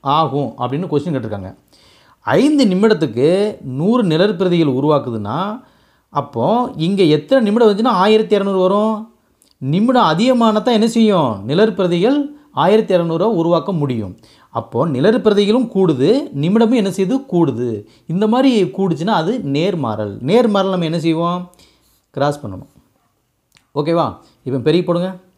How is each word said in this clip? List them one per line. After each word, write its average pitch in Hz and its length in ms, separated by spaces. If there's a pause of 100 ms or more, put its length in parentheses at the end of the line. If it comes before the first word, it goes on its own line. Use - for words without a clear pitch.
(160)
ஆகும் 143 340 (120)
அப்படின்னு 143 280
கொஸ்டின் 147 240
கேட்டிருக்காங்க. 104 360 (880)
ஐந்து 285 320
நிமிடத்துக்கு 160 560 (500)
நூறு 226 320
நிழற் 180 300
பிரதிகள் 170 400
உருவாக்குதுன்னா, 131 580 (800)
அப்போ 117 260 (420)
இங்கே 190 180 (100)
எத்தனை 262 300
நிமிடம் 214 220
வந்துச்சுன்னா 196 360
ஆயிரத்தி 214 340
இரநூறு 196 280
வரும்? 214 280 (800)
நிமிடம் 226 380
அதிகமானதான் 226 680
என்ன 226 200
செய்யும்? 180 340 (180)
நிழற் 196 300
பிரதிகள் 185 400 (440)
ஆயிரத்தி 214 320
இரநூறு 170 320 (120)
உருவாக்க 165 300 (100)
முடியும். 113 340 (460)
அப்போ 113 200 (160)
நிழற் 196 280
பிரதிகளும் 214 480
கூடுது, 165 380 (320)
நிமிடமும் 226 400
என்ன 190 160
செய்யுது? 190 180 (160)
கூடுது. 139 380 (420)
இந்த 196 120 (100)
மாதிரி 269 180 (240)
கூடுச்சுன்னா 185 460
அது 185 100 (240)
நேர்மாறல். 120 580 (140)
நேர்மாறல் 202 460
நம்ம 170 160
என்ன 165 180
செய்வோம்? 170 320 (720)
கிராஸ் 147 300
பண்ணணும். 92 260 (1080)
ஓகேவா? 165 240 (420)
இப்போ 131 200
பெருக்கி 170 200
போடுங்க. 175 220 (300)